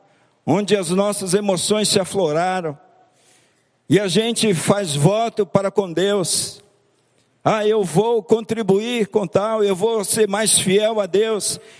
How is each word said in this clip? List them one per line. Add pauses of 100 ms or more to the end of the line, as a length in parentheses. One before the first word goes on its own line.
(460)
onde
as
nossas
emoções
se
afloraram, (1120)
e
a
gente
faz
voto
para
com
Deus: (840)
"Ah,
eu
vou
contribuir
com
tal,
eu
vou
ser
mais
fiel
a
Deus, (200)